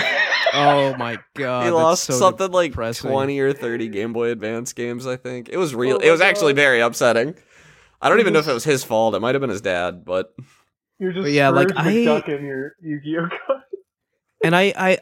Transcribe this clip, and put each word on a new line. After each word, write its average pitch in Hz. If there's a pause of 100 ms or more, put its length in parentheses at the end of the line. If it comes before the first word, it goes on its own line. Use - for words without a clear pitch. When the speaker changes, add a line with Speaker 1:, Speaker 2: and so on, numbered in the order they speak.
Speaker 1:
<laughs> - (500)
Speaker 2:
Oh 143
my 117 (160)
God, 127
Speaker 1:
He 120
Speaker 2:
that's -
Speaker 1:
lost 165
Speaker 2:
so 143
Speaker 1:
something 185
like 175
Speaker 2:
depressing. 117
Speaker 1:
twenty 139
or 135
thirty 120
Game 107
Boy 117
Advance 113
games, 120
I 127
think. 123
It -
was 160
real, 123
Speaker 3:
Oh -
Speaker 1:
it 143
was 165
Speaker 3:
my 190
Speaker 1:
actually 180
Speaker 3:
God. 143
Speaker 1:
very 131
upsetting. 120 (680)
I 135
don't 185
Speaker 3:
You're -
Speaker 1:
even 185
know 160
if 147
Speaker 3:
just 147
Speaker 1:
it -
was 117
his 139
fault. 110
It 92
might 123
have 139
been 131
his 98
dad, 90
but 92 (640)
Speaker 3:
You're 185
just 185
Speaker 2:
But 147
yeah, 143
like, 180
Speaker 3:
Scrooge -
Speaker 2:
I 190
Speaker 3:
McDuck 226 (100)
in 143
your 139
Yu-Gi-Oh 156 (180)
card. 269 (840)
Speaker 2:
And 165
I, 190
I, 185